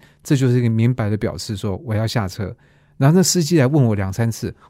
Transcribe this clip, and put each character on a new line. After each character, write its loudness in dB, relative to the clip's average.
这 -2
就 2
是 2
一 0
个 2
明 2
白 -4
的 -2
表 -4
示 -10
说 -6
我 -4
要 -2
下 -2
车。 -10
然 4
后 6
那 6
司 0
机 2
来 6
问 2
我 2
两 -4
三 -2
次， -8